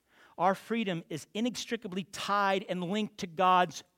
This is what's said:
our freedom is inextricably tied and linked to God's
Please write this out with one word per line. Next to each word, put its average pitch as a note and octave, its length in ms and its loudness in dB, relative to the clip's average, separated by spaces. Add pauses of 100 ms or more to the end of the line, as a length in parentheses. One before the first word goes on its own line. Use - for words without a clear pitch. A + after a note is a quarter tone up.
(380)
our F#3 180 2
freedom G3+ 540 -2
is D#3 240 -8
inextricably G#3+ 800 -4
tied G3 560 0
and F3+ 160 -4
linked G#3 360 -2
to G3 80 -8
God's F3+ 560 4 (140)